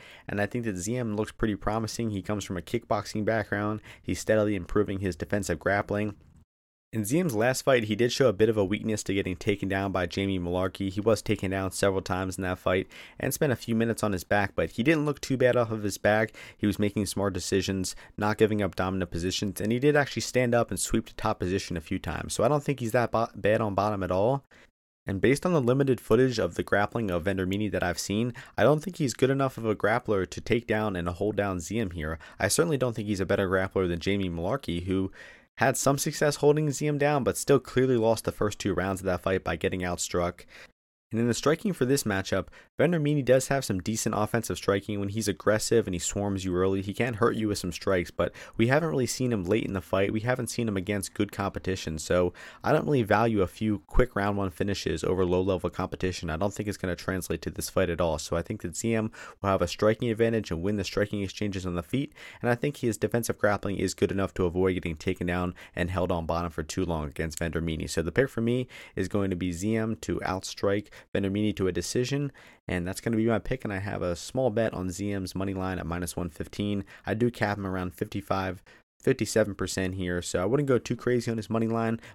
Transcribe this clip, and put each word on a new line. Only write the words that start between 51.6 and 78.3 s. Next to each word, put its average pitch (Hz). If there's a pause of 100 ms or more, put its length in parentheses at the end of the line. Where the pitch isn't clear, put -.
so 90 (300)
I 117
don't 160
really 139
value 107
a 87
few 104
quick -
round 101
one 98
finishes 87
over 92
low-level 90
competition. 90
I 80
don't 101
think 104
it's 98
gonna 87
translate 87
to 82
this -
fight 90
at 85
all, 80
so -
I 87
think -
that 87
Ziam 113 (280)
will 101
have 95
a 87
striking 113
advantage 113
and 82
win 104
the 95
striking 104
exchanges 98
on 87
the 87
feet, - (300)
and 120
I 120
think 143
his 113
defensive 117
grappling 101
is 90
good 95
enough 95
to 95
avoid 92
getting 85
taken 90
down 90 (220)
and 87
held 90
on 85
bottom 85
for 82
too 90
long 78
against 80
Vendramini. 80
So 82
the 82
pick 135
for -
me 123 (280)
is 92
going 98
to 92
be 90
Ziam 110
to -
outstrike 101 (260)
Vendramini 101
to 95
a 90
decision, 123 (340)
and 90
that's 95
gonna 113
be 110
my 113
pick, -
and 104
I 95
have 101
a 87
small 131
bet 110
on 92
Ziam's 98
money 95
line 92
at -
minus 85
one 87
fifteen. 101 (200)
I 95
do 117
cap 104
him 98
around 92
fifty-five, 95 (380)